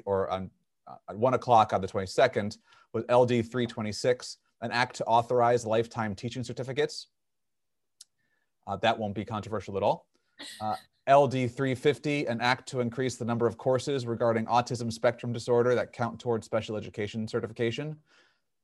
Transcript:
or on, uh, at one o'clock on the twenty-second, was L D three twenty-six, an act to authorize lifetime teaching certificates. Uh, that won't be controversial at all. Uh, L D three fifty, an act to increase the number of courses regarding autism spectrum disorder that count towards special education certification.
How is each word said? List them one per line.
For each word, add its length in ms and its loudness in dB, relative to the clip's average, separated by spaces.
or 240 0
on, 220 -6
uh, 120 -18
at 80 -12
one 160 2
o'clock 400 6
on 80 2
the 60 -2
twenty-second, 720 0
was 160 -4
L 160 6
D 160 2
three 240 -2
twenty-six, 720 -2
an 100 -6
act 260 0
to 80 -6
authorize 600 2
lifetime 480 -2
teaching 300 -8
certificates. 640 -6
Uh, 80 -6
that 200 2
won't 200 -4
be 100 -6
controversial 500 -8
at 60 -4
all. 240 0
Uh, 140 -4
L 200 8
D 200 0
three 260 -2
fifty, 540 0
an 120 -4
act 300 0
to 120 -2
increase 340 -2
the 100 -8
number 220 2
of 100 -4
courses 480 -2
regarding 400 0
autism 480 0
spectrum 400 0
disorder 400 2
that 180 -2
count 280 -4
towards 260 -4
special 320 -4
education 500 -6
certification. 720 -4